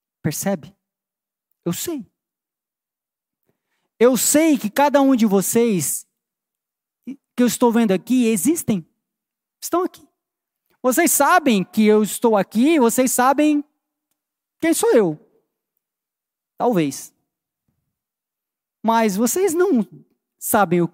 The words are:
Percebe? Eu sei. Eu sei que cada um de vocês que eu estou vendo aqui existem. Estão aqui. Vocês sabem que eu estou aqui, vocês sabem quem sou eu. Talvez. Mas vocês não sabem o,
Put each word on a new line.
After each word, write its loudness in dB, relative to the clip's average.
Percebe? -6
Eu -4
sei. -10
Eu 4
sei 2
que -4
cada 0
um 2
de 0
vocês -2
que 2
eu 2
estou 0
vendo 0
aqui -2
existem. -2
Estão -4
aqui. -10
Vocês 0
sabem 2
que -2
eu 4
estou -2
aqui, 0
vocês 0
sabem 0
quem 0
sou 0
eu. 2
Talvez. -4
Mas 0
vocês -2
não 0
sabem 0
o, -2